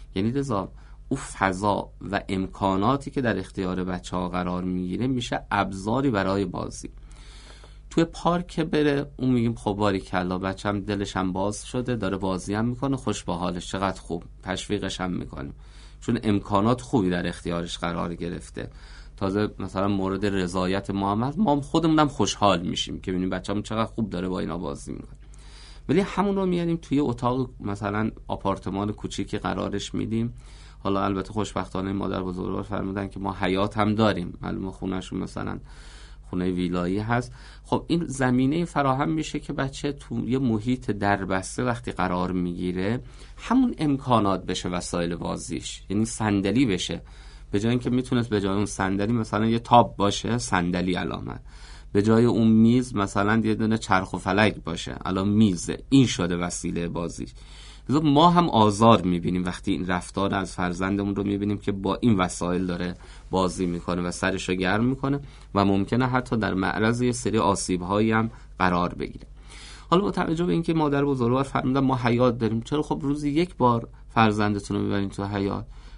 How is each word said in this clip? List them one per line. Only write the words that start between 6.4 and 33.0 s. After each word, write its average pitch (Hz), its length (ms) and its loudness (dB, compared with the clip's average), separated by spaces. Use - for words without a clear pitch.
بازی. - 460 -8
توی 165 140 4
پارک 170 420 -2
که - 180 -4
بره 147 420 2
اون 127 140 0
می‌گیم 117 240 2
خب 110 180 0
باریکلا 95 640 0
بچه‌م 98 420 -2
دلش 98 360 -2
هم 92 160 0
باز 98 340 -4
شده، 123 300 -2
داره 98 200 -2
بازی 95 380 -2
هم 107 100 0
می‌کنه، 123 320 -2
خوش 107 280 -4
به - 80 -4
حالش، 87 400 -4
چقدر 95 280 -2
خوب، 85 240 -6
تشویقش 95 580 -4
هم 90 100 -2
می‌کنیم 80 440 -6
چون 117 220 0
امکانات 104 580 2
خوبی 95 300 2
در 87 160 0
اختیارش 85 520 -4
قرار 87 360 -4
گرفته. 85 560 -8
تازه 101 320 0
مثلاً 98 300 -2
مورد 98 380 0
رضایت 95 640 0
ما 98 220 0
هم 110 100 2
هست، 143 160 -2
ما 208 140 4
هم 143 80 2
خودمون 160 380 4
هم 151 100 6
خوشحال 98 540 2
می‌شیم 87 380 -4
که - 120 -6
ببینیم 92 180 0
بچه‌مون 101 320 -2
چقدر 110 280 -2
خوب 107 200 -2
داره 90 180 -2
با 92 120 -2
اینا 87 180 -4
بازی 73 340 -8
می‌کنه. - 260 -14
ولی 151 120 4
همون 196 360 0
رو 196 100 2
میاریم 170 300 2
توی 143 240 0
اتاق 123 500 0
مثلاً 104 500 -2
آپارتمان 98 640 -2
کوچیکی - 460 -6
قرارش 95 560 -4
می‌دیم. 113 400 -2
حالا 98 260 0
البته 98 280 -2
خوشبختانه 95 600 -4
مادر 98 300 -2
بزرگوار 92 400 -4
فرمودن 98 460 -4